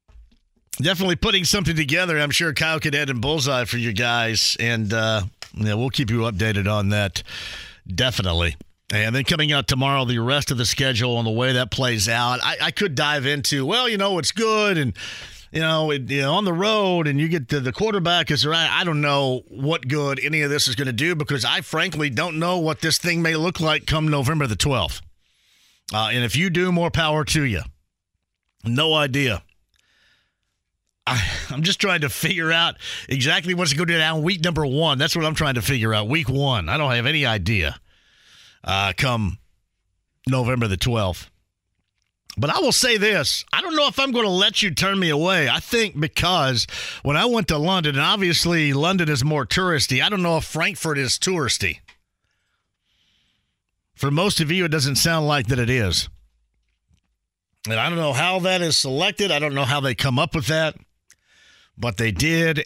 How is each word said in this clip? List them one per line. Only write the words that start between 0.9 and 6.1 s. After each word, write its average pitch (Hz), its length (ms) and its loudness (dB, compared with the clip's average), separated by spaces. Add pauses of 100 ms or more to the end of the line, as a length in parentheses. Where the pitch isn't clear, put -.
putting 196 280 0
something 165 320 0
together. 156 420 0
I'm 147 140 0
sure 165 220 0
Kyle 160 260 0
Cadet 147 300 -2
and 123 120 -4
Bullseye 135 440 0
for 120 120 -4
you 117 160 -2
guys. 117 680 0
And, 113 320 0
uh, 110 320 0 (320)
yeah, 107 180 -2
we'll 120 160 -2
keep 127 200 -2
you 117 100 0